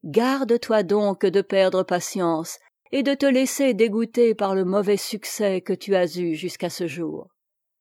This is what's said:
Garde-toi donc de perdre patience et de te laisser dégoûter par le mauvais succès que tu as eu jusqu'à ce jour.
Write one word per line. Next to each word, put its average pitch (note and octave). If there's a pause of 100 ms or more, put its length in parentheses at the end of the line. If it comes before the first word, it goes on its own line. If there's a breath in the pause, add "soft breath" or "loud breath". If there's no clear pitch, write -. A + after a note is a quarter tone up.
Garde-toi A#3
donc G3+
de F#3+
perdre F#3+
patience E3+ (320 soft breath)
et C4+
de C#4
te C#4
laisser C4
dégoûter A3+
par G3
le F#3+
mauvais G3
succès G3
que -
tu G3
as F3+
eu E3+
jusqu'à F3
ce F3
jour. D#3 (520)